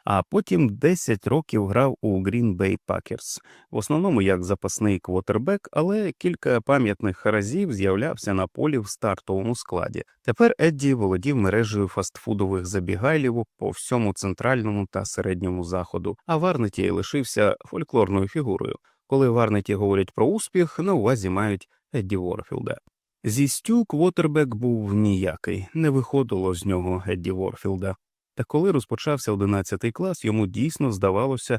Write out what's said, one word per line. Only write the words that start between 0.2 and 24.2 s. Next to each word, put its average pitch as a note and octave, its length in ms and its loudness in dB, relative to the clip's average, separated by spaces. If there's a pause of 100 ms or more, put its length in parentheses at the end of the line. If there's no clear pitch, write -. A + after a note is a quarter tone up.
потім F3+ 460 2
десять B2+ 580 0
років A#2+ 400 0
грав B2 340 2
у G2 220 2
Green G#2 340 0
Bay F#2+ 200 2 (120)
Packers, - 500 -6 (320)
в - 60 -8
основному D3 460 2
як F#2+ 220 2
запасний G2 540 0
квотербек, A#2 760 -2
але F#3 400 0
кілька C#3+ 480 -2
пам'ятних A2 680 0
разів A2 460 0
з'являвся G2 600 0
на F#2 120 0
полі C#3 320 -2
в G2+ 100 -4
стартовому G2+ 680 -2
складі. - 460 -6 (220)
Тепер A#3 360 4
Едді C#3 340 2
володів G#2 420 0
мережею G#2 520 2
фастфудових G2 800 -4
забігайлівок A2+ 840 0 (100)
по G#2 120 -4
всьому A2+ 420 -2
центральному G#2 760 -2
та G2 140 -4
середньому F#2 600 -2
заходу, F#2 520 -6 (100)
а E3 100 0
в D#3+ 100 0
Арнеті G#2+ 440 0
лишився G#2 680 0 (120)
фольклорною G2 600 0
фігурою. A#2+ 480 -4 (300)
Коли C3+ 220 4
в A#2 100 2
Арнеті G#2 360 2
говорять G2 400 2
про A2+ 120 4
успіх, F3+ 520 0
на F#3 140 0
увазі B2+ 360 2
мають G2 400 -2 (260)
Едді G2 220 -2
Ворфілда. - 600 -6 (460)
Зі C3 240 2
Стю A3+ 360 0
квотербек D#3 680 0